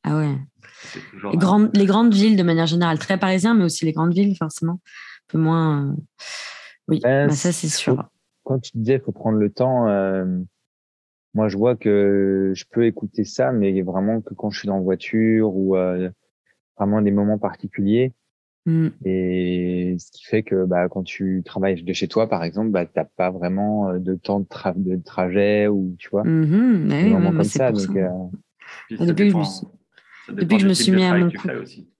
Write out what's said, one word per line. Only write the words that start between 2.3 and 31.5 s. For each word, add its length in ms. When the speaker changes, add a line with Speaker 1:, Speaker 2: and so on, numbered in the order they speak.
Speaker 1:
de 80
manière 240
générale, 320
très 180
parisien, 380
mais 80
aussi 220
les 60
grandes 220
villes, 240
forcément. 360
Un 540
peu 120
moins, 480
euh, 60
oui, 120
Speaker 3:
Ben, 260
Speaker 1:
bah, 60
ça, 180
c'est 160
Speaker 3:
faut, 280
Speaker 1:
sûr. 140
Speaker 3:
quand 160
tu 160
disais 220
qu'il 80
faut 60
prendre 280
le 120
temps, 360
euh... 380
moi, 160
je 80
vois 180
que 800
je 140
peux 160
écouter 380
ça, 280
mais 300
vraiment 400
que 140
quand 160
je 80
suis 100
en 120
voiture 760
ou, 200
euh, 360
vraiment 240
des 100
moments 280
particuliers. 760
Speaker 1:
Mm. 220
Speaker 3:
Et 920
ce 140
qui 120
fait 200
que, 220
bah, 220
quand 140
tu 420
travailles 380
de 120
chez 140
toi, 220
par 140
exemple, 260
bah, 160
t'as 200
pas 260
vraiment, 580
euh, 80
de 160
temps 260
de 60
tra-, 300
de 260
trajet 680
ou, 300
tu 120
vois, 140
Speaker 1:
Mhm, 640
bah 100
Speaker 3:
des 80
Speaker 1:
oui, 40
Speaker 3:
moments 200
Speaker 1:
oui, 80
bah, 40
Speaker 3:
comme 20
Speaker 1:
c'est 140
Speaker 3:
ça, 140
Speaker 1:
pour 80
Speaker 3:
donc, 160
Speaker 1:
ça. 40
Speaker 3:
euh, 280
Speaker 2:
Puis 80
Speaker 1:
Ah, 40
Speaker 2:
ça 60
Speaker 1:
depuis 200
que 60
je 60
me 40
Speaker 2:
dépend, 20
Speaker 1:
suis, 240
Speaker 2:
ça 40
Speaker 1:
depuis 140
Speaker 2:
dépend 100
Speaker 1:
que 60
je 40
Speaker 2:
du 40
Speaker 1:
me 60
Speaker 2:
type 80
Speaker 1:
suis 80
Speaker 2:
de 60
Speaker 1:
mis 60
à 40
Speaker 2:
travail 160
Speaker 1:
mon 60
Speaker 2:
que 20
tu 80
Speaker 1:
compte. 120